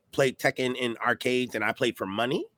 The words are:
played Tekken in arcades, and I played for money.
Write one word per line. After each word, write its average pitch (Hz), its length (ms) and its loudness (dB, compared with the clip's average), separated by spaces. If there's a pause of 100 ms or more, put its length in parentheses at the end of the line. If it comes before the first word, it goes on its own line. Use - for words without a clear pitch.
(120)
played 135 280 2
Tekken 131 360 0
in 123 220 -2
arcades, 123 580 0
and 110 80 0
I 107 80 2
played 120 260 0
for 113 80 -4
money. 120 400 -2 (120)